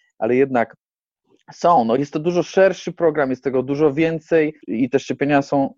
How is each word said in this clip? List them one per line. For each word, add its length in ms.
ale 160
jednak 400
są. 340
No, 100
jest 180
to 60
dużo 240
szerszy 500
program, 360
jest 140
tego 200
dużo 300
więcej 760
i 220
te 100
szczepienia 420
są 360